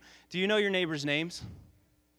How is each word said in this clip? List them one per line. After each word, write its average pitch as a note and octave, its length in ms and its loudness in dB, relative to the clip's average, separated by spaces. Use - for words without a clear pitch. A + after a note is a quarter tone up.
Do F3 80 -6
you F#3+ 80 2
know G#3+ 120 4
your G3+ 120 4
neighbors' D#3+ 360 0
names?" D#3 360 -2